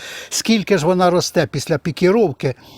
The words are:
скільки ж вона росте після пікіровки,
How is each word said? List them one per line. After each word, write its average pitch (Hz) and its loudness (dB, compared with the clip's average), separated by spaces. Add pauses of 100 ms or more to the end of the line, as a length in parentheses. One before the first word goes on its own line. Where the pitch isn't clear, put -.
(300)
скільки 208 0
ж 151 -2
вона 180 4
росте 170 0
після 139 -4
пікіровки, 175 0 (220)